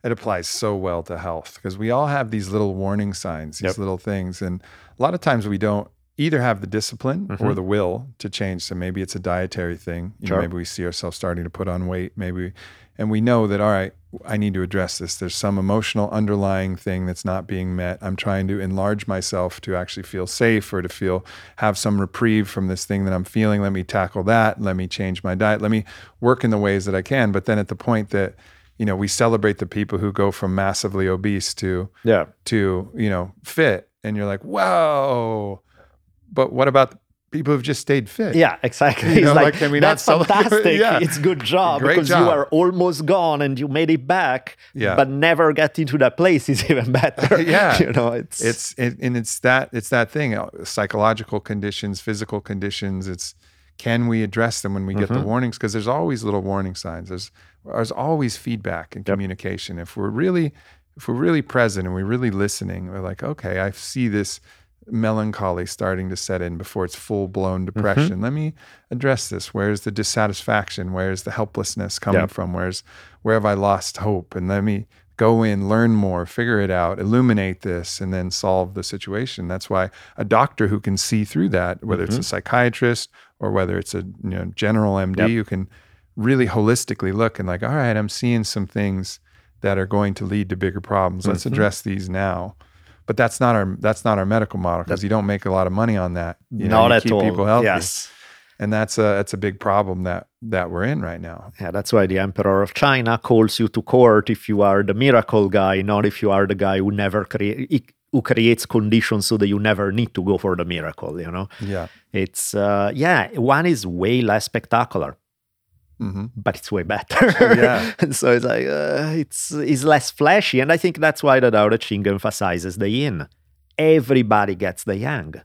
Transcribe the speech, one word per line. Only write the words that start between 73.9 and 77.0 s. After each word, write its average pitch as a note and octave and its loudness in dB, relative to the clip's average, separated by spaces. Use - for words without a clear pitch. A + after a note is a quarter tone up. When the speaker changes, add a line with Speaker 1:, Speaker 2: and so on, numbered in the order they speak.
Speaker 1:
hope? G2 -4
And F2+ -4
let G2 0
me G#2 -2
go A2+ 4
in, G2 0
learn A2+ 4
more, F#2 0
figure A#2 -2
it G2 0
out, F2+ 0
illuminate G#2 2